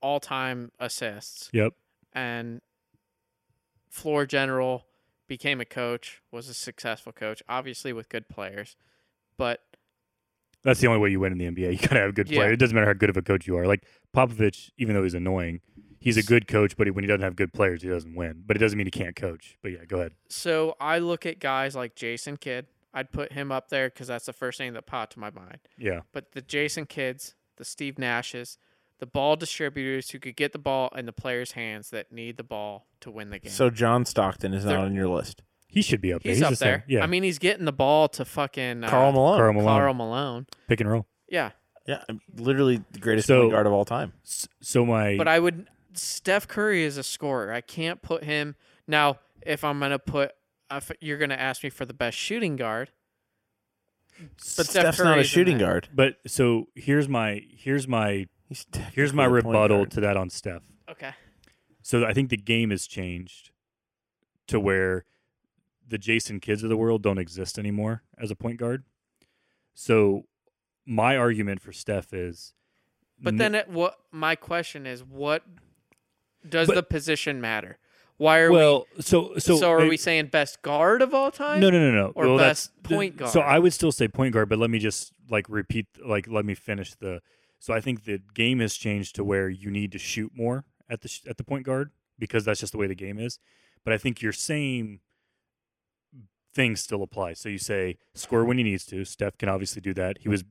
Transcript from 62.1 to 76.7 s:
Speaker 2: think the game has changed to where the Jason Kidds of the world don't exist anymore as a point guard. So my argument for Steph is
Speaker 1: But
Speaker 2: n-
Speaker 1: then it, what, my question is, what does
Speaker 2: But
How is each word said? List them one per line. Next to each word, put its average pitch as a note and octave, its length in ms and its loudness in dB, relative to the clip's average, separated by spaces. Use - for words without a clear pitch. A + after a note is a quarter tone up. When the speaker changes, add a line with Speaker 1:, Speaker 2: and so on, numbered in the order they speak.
Speaker 2:
think C3 160 0
the A#2 80 -2
game A2+ 320 0
has F#2+ 180 -4
changed F2+ 600 -12
to A2+ 120 0
where F#2+ 460 0
the A2+ 100 -6
Jason G#2+ 420 -2
Kidds G#2+ 240 -2
of A2+ 60 -2
the A2 80 2
world A2+ 240 2
don't G2 160 2
exist F2+ 400 -8
anymore G#2 460 -4
as A2+ 140 -8
a G2+ 40 -10
point A#2 220 -8
guard. A#2+ 260 -4
So G#2 520 4
my B2 320 2
argument G#2+ 440 2
for G2 120 -20
Steph G2+ 400 -6
is F2+ 400 -10
Speaker 1:
But G#3 140 -2
Speaker 2:
n- G#3+ 40 0
Speaker 1:
then G#3+ 180 2
it, G#3 140 -2
what, F3 280 -2
my D#3 240 -2
question E3 500 -6
is, B2+ 180 -12
what C#3+ 400 -4
does E3 200 2
Speaker 2:
But F3+ 80 6